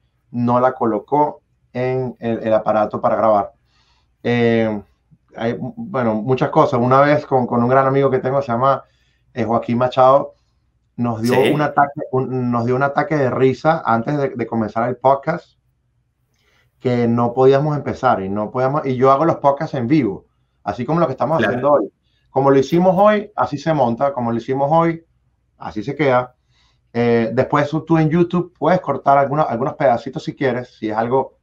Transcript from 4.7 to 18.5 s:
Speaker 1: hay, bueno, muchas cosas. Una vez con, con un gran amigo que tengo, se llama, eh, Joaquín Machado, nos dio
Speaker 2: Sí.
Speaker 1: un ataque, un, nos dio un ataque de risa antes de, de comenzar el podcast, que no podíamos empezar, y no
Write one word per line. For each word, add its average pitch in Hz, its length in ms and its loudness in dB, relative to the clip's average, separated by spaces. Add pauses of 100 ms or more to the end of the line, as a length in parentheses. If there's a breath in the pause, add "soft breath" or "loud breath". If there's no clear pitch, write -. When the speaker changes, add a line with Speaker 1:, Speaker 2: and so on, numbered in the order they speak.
Speaker 1:
hay, 117 240 -6
bueno, 117 560 -4
muchas 131 340 -2
cosas. 139 300 2
Una 127 220 4
vez 143 240 2
con, 127 200 0
con 117 180 0
un 120 60 0
gran 135 180 4
amigo 135 220 2
que 127 100 0
tengo, 135 220 -2
se - 100 -6
llama, 127 320 0 (500)
eh, 117 100 -4
Joaquín 117 360 -2
Machado, 127 560 2 (600)
nos 117 240 -4
dio 120 120 0
Speaker 2:
Sí. 123 180 4
Speaker 1:
un 147 100 0
ataque, 143 400 0 (100)
un, 127 400 -2
nos 117 140 -2
dio 127 100 0
un 131 80 0
ataque 147 340 -2
de 143 120 0
risa 147 560 0
antes 117 320 0
de, 139 120 -2
de 117 180 -6
comenzar 113 400 -2
el 123 100 -4
podcast, 139 600 -2 (1200)
que 120 280 0
no 117 260 0
podíamos 139 420 4
empezar, 113 460 -2
y 95 80 -6
no 104 220 -4